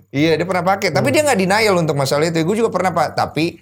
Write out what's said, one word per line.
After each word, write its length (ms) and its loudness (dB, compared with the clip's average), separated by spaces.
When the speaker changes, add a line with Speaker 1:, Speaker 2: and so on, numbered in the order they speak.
Speaker 1:
Iya, 240 2
dia 120 0
pernah 180 -2
pakai. 260 0
Tapi 140 0
Speaker 2:
Hmm. 100 0
Speaker 1:
dia 120 4
nggak 160 2
denial 340 2
untuk 200 0
masalah 280 0
itu. 160 0
Gue 160 0
juga 140 0
pernah, 200 -2
Pak. 240 0
Tapi 480 -4